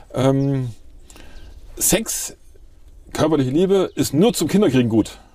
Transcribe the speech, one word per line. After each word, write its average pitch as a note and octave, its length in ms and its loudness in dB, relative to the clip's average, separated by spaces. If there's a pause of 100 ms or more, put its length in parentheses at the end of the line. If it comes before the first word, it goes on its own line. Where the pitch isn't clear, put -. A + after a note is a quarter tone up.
(140)
ähm, C3+ 580 0 (1040)
Sex, - 580 -2 (760)
körperliche C#3+ 380 0
Liebe F3+ 440 2
ist - 200 -2
nur G3 180 4
zum - 160 -4
Kinderkriegen C3 400 2
gut.“ G#2+ 300 0 (160)